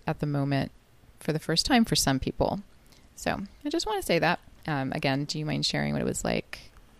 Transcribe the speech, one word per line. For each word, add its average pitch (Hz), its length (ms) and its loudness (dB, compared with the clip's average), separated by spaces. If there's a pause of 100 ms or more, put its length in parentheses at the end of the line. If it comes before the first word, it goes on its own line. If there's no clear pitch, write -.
at 156 140 -2
the 151 60 -2
moment 139 460 0 (480)
for - 140 -2
the 156 60 -2
first - 260 0
time 240 200 6
for 151 100 0
some 135 240 2
people. - 420 0 (540)
So - 260 -4 (240)
I 294 40 -2
just 330 180 -2
wanna 415 140 -2
say 170 180 2
that. 160 200 2 (280)
Um, 135 260 -2
again, 139 320 0
do 156 140 -6
you 151 60 -4
mind 147 200 -2
sharing 147 280 0
what 143 80 0
it - 40 0
was - 180 -2
like - 480 -4 (280)